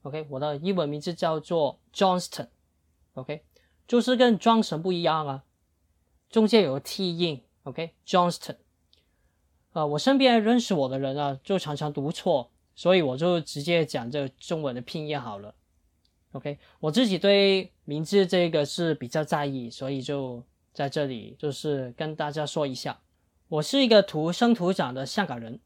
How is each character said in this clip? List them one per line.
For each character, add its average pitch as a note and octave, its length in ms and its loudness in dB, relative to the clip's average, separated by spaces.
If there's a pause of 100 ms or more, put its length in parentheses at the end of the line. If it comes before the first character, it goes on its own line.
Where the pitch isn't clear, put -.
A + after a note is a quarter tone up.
OK， D3+ 280 -10
我 C3 100 -8
的 D3+ 160 -4
英 F3+ 180 -2
文 D#3+ 140 0
名 D3 120 -6
字 F3 120 -6
叫 D#3+ 260 0
做 D#3 400 0 (140)
Johnston。 F3+ 560 0 (640)
OK， D3 320 -12 (420)
就 A#3+ 140 2
是 B3 160 2
跟 A#3+ 220 4
Johnson A3+ 420 2
不 F#3 120 -2
一 E3+ 100 -2
样 D#3 260 0
啊， C3+ 160 -8 (880)
中 A3 160 4
间 G#3 160 6
有 C3+ 100 2
个 C3+ 80 -4
T F3 380 -6
音。 D#3+ 240 -2 (220)
OK，Johnston。 E3 920 -2 (1160)
呃， D#3 140 -2
我 D3 120 -2
身 C4+ 180 4
边 B3 260 6
认 A#3 160 4
识 A#3 160 -2
我 C#3 140 0
的 C3 100 -4
人 C3+ 180 -4
啊， C#3+ 280 -4
就 F#3+ 140 0
常 D3+ 180 -4
常 D3+ 160 -4
读 D3 180 -4
错， D3+ 400 -2 (240)
所 F#3 220 4
以 F3 60 4
我 C3 140 -2
就 E3+ 240 0
直 D3 220 -10
接 E3 220 2
讲 A#2+ 260 -6
这 C#3+ 160 -4
中 D#3 360 -8
文 C3 120 -4
的 B2+ 60 -10
拼 D3+ 260 -10
音 D3 140 -4
好 A2 180 -12
了。 G#2 160 -18 (800)
OK， C#3+ 260 -10 (220)
我 D#3 100 -2
自 A#3+ 160 4
己 F#3+ 120 0
对 G3 540 4 (120)
名 D3+ 180 -6
字 F#3+ 240 4
这 F3 220 2
个 D#3 160 2
是 D#3+ 300 -2
比 B2+ 120 -8
较 D#3 160 -2
在 D3 220 -2
意， C3+ 260 -6
所 C3+ 200 -8
以 C3+ 100 -4
就 B2+ 420 -8 (300)
在 C#3+ 160 -4
这 D3 160 -2
里 A#2 340 -10
就 D3 140 -4
是 C3 400 -4
跟 D#3 240 -8
大 D3+ 140 -4
家 D3 160 -4
说 D3+ 200 -2
一 C3 80 -6
下， - 260 -10 (480)
我 D#3 140 -2
是 C4+ 220 2
一 - 20 2
个 A3 160 8
土 E3 300 -2
生 A#3 220 4
土 F3 180 0
长 C3+ 220 -2
的 C3+ 100 -6
香 F#3 220 -2
港 B2+ 120 -8
人。 A2+ 280 -12